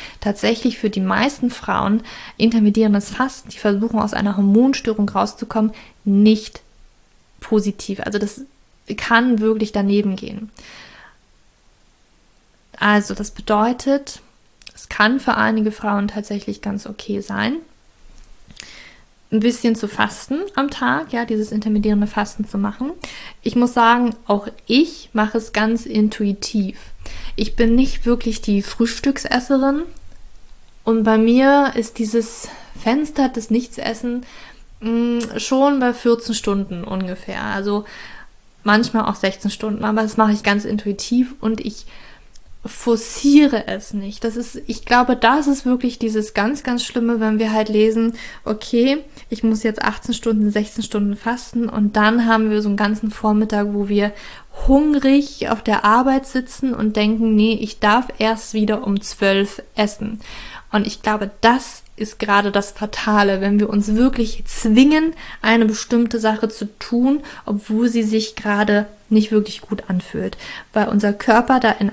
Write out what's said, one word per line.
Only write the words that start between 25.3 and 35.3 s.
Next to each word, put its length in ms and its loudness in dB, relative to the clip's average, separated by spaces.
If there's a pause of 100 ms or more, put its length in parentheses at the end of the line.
es 120 -6
ganz 340 0
intuitiv. 920 -2 (580)
Ich 220 -2
bin 180 4
nicht 300 2
wirklich 360 0
die 200 0
Frühstücksesserin 1200 0 (1040)
und 180 2
bei 140 4
mir 580 6
ist 240 -4
dieses 480 -2 (300)
Fenster 520 0
des 200 -8
Nichtsessen, 760 -2 (560)
mm, 380 0 (180)